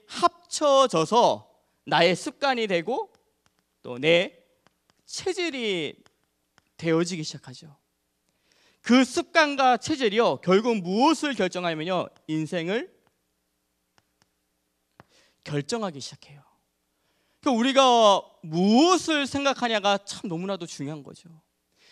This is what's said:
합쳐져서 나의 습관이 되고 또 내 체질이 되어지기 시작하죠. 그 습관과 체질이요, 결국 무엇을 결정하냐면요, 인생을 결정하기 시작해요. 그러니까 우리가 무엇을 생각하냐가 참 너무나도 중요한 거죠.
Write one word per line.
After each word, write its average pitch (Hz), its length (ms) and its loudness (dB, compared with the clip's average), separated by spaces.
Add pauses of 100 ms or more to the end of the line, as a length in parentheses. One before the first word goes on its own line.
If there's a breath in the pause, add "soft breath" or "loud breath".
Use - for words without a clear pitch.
합쳐져서 240 1400 0 (360)
나의 170 320 2
습관이 254 500 -4
되고 196 460 -4 (680)
또 123 160 -12
내 170 400 2 (680)
체질이 254 1000 -6 (760)
되어지기 165 460 -2
시작하죠. 143 540 -18 (1040)
그 254 220 4
습관과 277 760 0
체질이요, 220 600 0
결국 220 400 2
무엇을 247 560 0
결정하냐면요, 175 760 -4 (200)
인생을 170 680 -6 (2500 soft breath)
결정하기 151 580 -6
시작해요. 147 420 -20 (960)
그러니까 254 200 0
우리가 240 640 4 (220)
무엇을 277 840 2
생각하냐가 226 720 -2
참 - 300 -12
너무나도 175 360 -8
중요한 147 360 -12
거죠. - 280 -20 (640 soft breath)